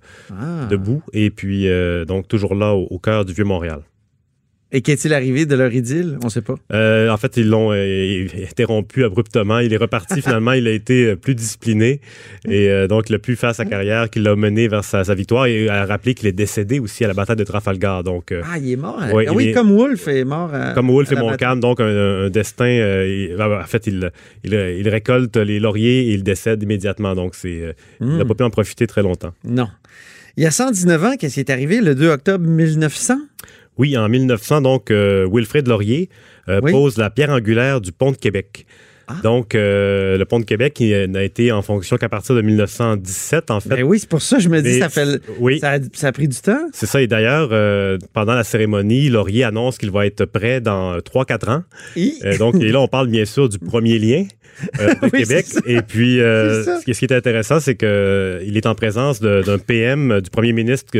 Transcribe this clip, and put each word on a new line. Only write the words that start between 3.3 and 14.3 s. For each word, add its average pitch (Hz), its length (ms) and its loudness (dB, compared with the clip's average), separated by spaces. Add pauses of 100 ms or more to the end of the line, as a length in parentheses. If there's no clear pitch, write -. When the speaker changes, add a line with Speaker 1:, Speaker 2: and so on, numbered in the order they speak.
Speaker 2:
Vieux-Montréal. 85 460 -4 (920)
Speaker 1:
Et 127 120 0
qu'est-il 151 320 0
arrivé 131 320 0
de 143 80 0
leur 127 180 2
idylle ? 139 500 -4
On 120 60 -4
sait 110 140 -4
pas. 131 100 -8 (180)
Speaker 2:
Euh, 110 380 4
en 107 80 0
fait, 131 200 -6
ils 110 120 4
l'ont, 110 240 2
euh, 95 540 -2 (240)
interrompu 113 520 -2
abruptement. 110 540 0
Il 117 160 0
est 107 40 4
reparti, 117 440 -2
Speaker 1:
<laughs> - 0 -
Speaker 2:
finalement. 117 300 0
Il 127 160 2
a 110 40 2
été, 120 360 2
euh, 101 80 2
plus 139 180 -2
discipliné. 113 680 0 (460)
Et, 101 220 2
euh, 98 180 2
donc, 107 220 0
il 110 60 0
a - 20 2
pu 123 180 -4
faire 120 200 0
sa 117 80 -4
Speaker 1:
Hein ? - 20 -4
Speaker 2:
carrière 107 460 -2
qui 113 80 -4
l'a 104 160 4